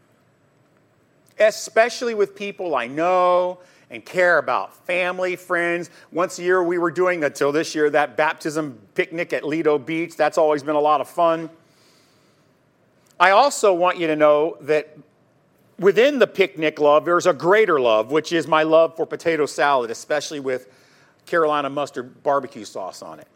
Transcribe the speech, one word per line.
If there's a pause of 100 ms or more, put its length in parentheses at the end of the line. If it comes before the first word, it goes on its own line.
(1400)
especially
with
people
I
know (300)
and
care
about, (100)
family,
friends. (220)
Once
a
year
we
were
doing,
until
this
year,
that
baptism (140)
picnic
at
Lido
Beach.
That's
always
been
a
lot
of
fun. (1700)
I
also
want
you
to
know
that (840)
within
the
picnic
love,
there's
a
greater
love,
which
is
my
love
for
potato
salad,
especially
with (540)
Carolina
mustard
barbecue
sauce
on
it.